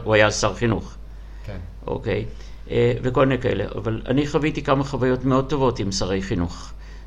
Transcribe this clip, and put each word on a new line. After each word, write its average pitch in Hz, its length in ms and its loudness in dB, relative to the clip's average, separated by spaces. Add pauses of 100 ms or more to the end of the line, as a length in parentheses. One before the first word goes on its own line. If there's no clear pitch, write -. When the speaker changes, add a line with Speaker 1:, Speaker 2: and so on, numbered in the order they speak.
Speaker 1:
הוא 107 100 4
היה 107 160 8
שר 104 240 0
חינוך. 110 400 0 (520)
Speaker 2:
כן. 101 100 -8 (300)
Speaker 1:
אוקיי? 101 380 -2 (460)
אה, 120 220 4 (100)
וכל 135 240 4
מיני 135 140 2
כאלה. 101 240 0 (100)
אבל 110 320 -4
אני 139 200 2
חוויתי 151 360 0
כמה 139 220 2
חוויות 127 400 0
מאוד 135 260 2
טובות 131 280 2
עם 98 140 -2
שרי 95 300 0
חינוך. 85 480 -4 (360)